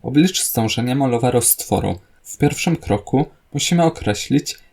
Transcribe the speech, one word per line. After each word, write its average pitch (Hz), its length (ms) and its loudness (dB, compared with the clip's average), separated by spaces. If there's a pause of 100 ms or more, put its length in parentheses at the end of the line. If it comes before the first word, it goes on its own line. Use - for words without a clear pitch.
Oblicz 151 400 2
stężenie 120 520 -2
molowe 127 360 2
roztworu. 95 680 0 (240)
W - 160 -16
pierwszym 156 380 0
kroku - 500 -2 (260)
musimy 170 320 2
określić, 143 720 -2 (140)